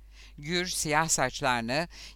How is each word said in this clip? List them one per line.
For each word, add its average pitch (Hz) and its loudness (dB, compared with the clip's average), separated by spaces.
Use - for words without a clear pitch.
Gür 175 -2
siyah 156 2
saçlarını 127 0